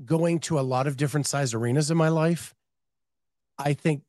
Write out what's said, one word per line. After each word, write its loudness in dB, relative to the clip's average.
going 0
to -2
a 0
lot 0
of -2
different -2
size -2
arenas 0
in 2
my 4
life. 0
I 0
think 0